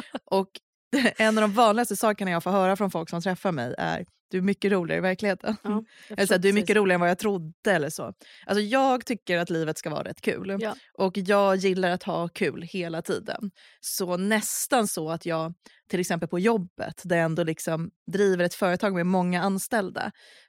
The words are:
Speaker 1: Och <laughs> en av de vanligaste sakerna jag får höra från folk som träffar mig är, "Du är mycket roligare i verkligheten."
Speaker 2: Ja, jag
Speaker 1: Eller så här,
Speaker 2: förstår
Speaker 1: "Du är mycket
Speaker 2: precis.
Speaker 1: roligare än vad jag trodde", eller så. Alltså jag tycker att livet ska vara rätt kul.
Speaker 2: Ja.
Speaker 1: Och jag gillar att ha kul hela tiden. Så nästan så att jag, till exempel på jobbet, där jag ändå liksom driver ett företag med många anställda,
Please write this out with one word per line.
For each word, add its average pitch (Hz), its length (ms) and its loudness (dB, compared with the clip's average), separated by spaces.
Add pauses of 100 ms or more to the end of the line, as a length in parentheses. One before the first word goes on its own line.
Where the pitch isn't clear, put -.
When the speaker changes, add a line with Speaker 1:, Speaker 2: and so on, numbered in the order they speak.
(260)
Speaker 1:
Och 190 240 0 (380)
<laughs> 254 300 2
en 220 200 4
av 214 40 4
de 208 120 2
vanligaste 226 420 4
sakerna 202 360 0
jag 170 120 0
får 180 80 0
höra 190 240 4
från 196 160 0
folk 170 180 -6
som 170 120 -4
träffar 185 300 -2
mig 123 260 -4
är, - 280 -2 (260)
"Du 185 60 -2
är 185 40 0
mycket 190 300 2
roligare 165 260 2
i 170 40 0
verkligheten." 190 600 -2
Speaker 2:
Ja, 208 60 -6
jag 214 500 -6
Speaker 1:
Eller 196 80 4
så 208 60 4
här, 185 40 4
Speaker 2:
förstår - 0 -
Speaker 1:
"Du 185 120 4
är 196 40 4
mycket 208 140 2
Speaker 2:
precis. 208 100 2
Speaker 1:
roligare 190 180 4
än 175 60 2
vad 175 80 4
jag 180 100 0
trodde", 196 520 -2
eller 156 180 0
så. - 240 -10 (320)
Alltså 202 160 -2
jag 254 440 2
tycker 185 320 -2
att 170 120 -2
livet 160 280 -2
ska - 120 -8
vara 147 140 -4
rätt - 180 -10
kul. 196 400 -4
Speaker 2:
Ja. 214 140 -6 (220)
Speaker 1:
Och 190 200 0
jag 196 380 4
gillar 185 360 0
att 180 120 -4
ha 170 240 -2
kul 170 340 -4
hela 170 400 -6
tiden. - 500 -6 (300)
Så 180 360 -4
nästan 214 680 0
så 156 220 -4
att 170 160 -6
jag, 165 280 -2 (360)
till 180 100 0
exempel 175 300 -2
på 175 100 -2
jobbet, 190 640 -2
där 175 120 0
jag 165 100 4
ändå 160 180 0
liksom 160 480 -4 (200)
driver 190 340 2
ett 175 80 -2
företag 190 400 0
med 175 120 0
många 180 360 2
anställda, 196 680 -2 (380)